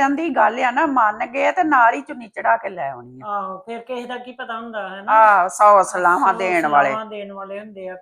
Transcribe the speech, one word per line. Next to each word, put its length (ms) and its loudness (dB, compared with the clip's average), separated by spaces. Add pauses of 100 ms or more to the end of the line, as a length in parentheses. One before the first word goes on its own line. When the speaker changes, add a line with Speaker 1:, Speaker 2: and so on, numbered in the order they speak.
(160)
Speaker 1:
ਦੀ 140 -4
ਗੱਲ 300 0
ਆ 120 -2
ਨਾ, 140 0
ਮੰਨ 400 0
ਗਏ 260 -2
ਤੇ 120 -2
ਨਾਲ 300 4
ਹੀ 80 -6
ਚੁੰਨੀ 260 -14
ਚੜਾ 300 -2
ਕੇ 120 -8
ਲੈ 200 -8
ਆਉਣੀ 320 -16
ਆ। 60 -14
Speaker 2:
ਆਹੋ, 300 -8
ਫਿਰ 220 -14
ਕਿਸੇ 280 -12
ਦਾ 100 -10
ਕੀ 140 -16
ਪਤਾ 280 -12
ਹੁੰਦਾ, 300 -10
ਹੈ 120 -14
ਨਾ? 100 -2
Speaker 1:
ਆਹ, 380 6
ਸੌ 340 6
ਸਲਾਹਾਂ 500 2
Speaker 2:
ਸੌ 40 -4
Speaker 1:
ਦੇਣ 300 0
ਵਾਲੇ। 220 4
Speaker 2:
ਸਲਾਹਾਂ 160 -6
ਦੇਣ 260 -14
ਵਾਲੇ 280 -14
ਹੁੰਦੇ 300 -16
ਆ 120 -14